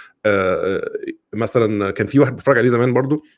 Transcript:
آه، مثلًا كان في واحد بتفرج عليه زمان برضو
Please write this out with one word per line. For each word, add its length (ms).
آه، 680
مثلًا 580
كان 160
في 120
واحد 160
بتفرج 220
عليه 120
زمان 240
برضو 300